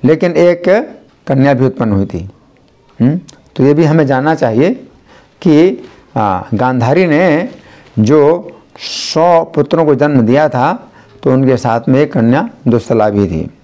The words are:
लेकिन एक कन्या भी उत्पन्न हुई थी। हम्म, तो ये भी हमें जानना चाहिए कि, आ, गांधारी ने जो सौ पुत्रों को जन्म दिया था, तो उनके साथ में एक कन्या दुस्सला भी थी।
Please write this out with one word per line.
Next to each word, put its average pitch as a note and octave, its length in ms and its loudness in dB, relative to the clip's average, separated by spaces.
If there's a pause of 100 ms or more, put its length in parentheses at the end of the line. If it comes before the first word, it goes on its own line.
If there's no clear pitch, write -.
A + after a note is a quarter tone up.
लेकिन D#3+ 280 0
एक F3 300 2 (640)
कन्या C#3 280 2
भी B2+ 120 0
उत्पन्न A#2+ 260 -2
हुई G2 140 -2
थी। F2+ 240 -10 (720)
हम्म, D3 200 0 (360)
तो C3 80 2
ये C#3+ 100 4
भी D#3 100 2
हमें D#3 220 2
जानना C#3 280 0
चाहिए C3+ 400 0 (680)
कि, E3+ 460 2 (280)
आ, G2 260 -2 (120)
गांधारी B2+ 520 0
ने E3+ 420 0 (500)
जो D3 520 2 (300)
सौ E3 640 -2
पुत्रों D#3+ 420 -2
को D3+ 80 2
जन्म C#3+ 260 0
दिया C3 280 2
था, C#3+ 420 -4 (320)
तो C3+ 100 0
उनके C3 240 2
साथ A#2 320 -2
में C3 120 2
एक D3 120 -2
कन्या C3+ 380 0 (180)
दुस्सला A2+ 400 0
भी G2+ 200 0
थी। D#2+ 220 -6 (140)